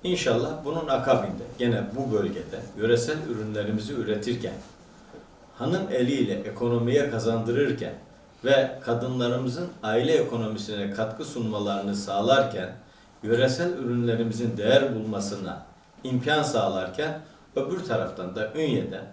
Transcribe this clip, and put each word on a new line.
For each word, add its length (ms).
İnşallah 600
bunun 240
akabinde 540
gene 240
bu 160
bölgede 480
yöresel 380
ürünlerimizi 640
üretirken, 600
hanım 280
eliyle 420
ekonomiye 760
kazandırırken 800
ve 400
kadınlarımızın 840
aile 300
ekonomisine 760
katkı 340
sunmalarını 720
sağlarken, 760
yöresel 500
ürünlerimizin 840
değer 380
bulmasına 720
imkan 380
sağlarken, 800
öbür 280
taraftan 520
da 180
Ünye'de 460